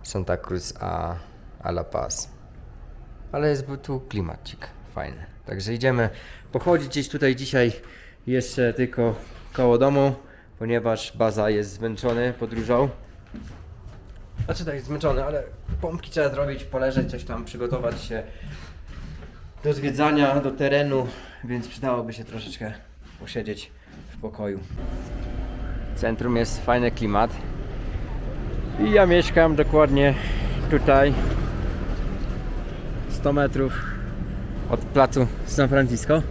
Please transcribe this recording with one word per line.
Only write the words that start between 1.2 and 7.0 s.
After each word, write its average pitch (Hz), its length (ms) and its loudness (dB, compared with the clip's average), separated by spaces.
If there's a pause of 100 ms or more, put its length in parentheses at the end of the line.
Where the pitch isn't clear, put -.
a 92 60 -4
La 85 140 -2
Paz. - 460 -6 (1000)
Ale 147 180 2
jest 135 160 0 (180)
tu 131 160 -4
klimacik - 680 -6 (280)
fajny. 71 300 -8 (200)
Także 98 280 -6
idziemy 120 360 4 (420)
pochodzić 151 360 2
gdzieś 135 220 -2